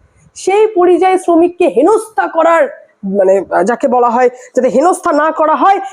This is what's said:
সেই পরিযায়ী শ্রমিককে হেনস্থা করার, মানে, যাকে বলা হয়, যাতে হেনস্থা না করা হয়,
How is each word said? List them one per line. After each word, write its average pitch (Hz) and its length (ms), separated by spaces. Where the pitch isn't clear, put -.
সেই 427 340
পরিযায়ী 359 500
শ্রমিককে 349 500
হেনস্থা 349 600
করার, 320 640
মানে, 190 400
যাকে 240 220
বলা 240 220
হয়, 247 200
যাতে 254 140
হেনস্থা 330 420
না 302 200
করা 311 240
হয়, 381 240